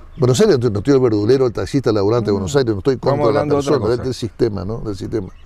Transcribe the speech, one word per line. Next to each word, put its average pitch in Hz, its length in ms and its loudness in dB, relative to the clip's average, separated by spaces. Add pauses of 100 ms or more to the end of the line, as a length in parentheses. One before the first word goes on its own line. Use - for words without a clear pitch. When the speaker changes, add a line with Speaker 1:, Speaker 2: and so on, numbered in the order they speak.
(180)
Speaker 1:
Buenos 127 240 2
Aires, 190 180 4
no 107 240 -2
tiene 139 140 4
el 127 40 4
verdulero, 120 460 2
el 107 60 -4
taxista, 123 360 -2
el 107 60 2
laburante 107 320 0
de 104 60 0
Speaker 2:
Mm. - 20 2
Speaker 1:
Buenos 95 220 -4
Aires, 117 160 2
no 98 60 -4
estoy 135 160 0
Speaker 2:
Estamos 135 220 -2
Speaker 1:
contra - 160 0
la - 60 0
Speaker 2:
hablando 147 160 0
de 143 60 0
otra 135 100 -2
Speaker 1:
persona, 104 200 0
Speaker 2:
cosa. 120 120 -2
Speaker 1:
del 127 100 -4
sistema, 104 520 -4
¿no? 113 140 -8
Del 107 160 -8
sistema. 101 320 -8 (180)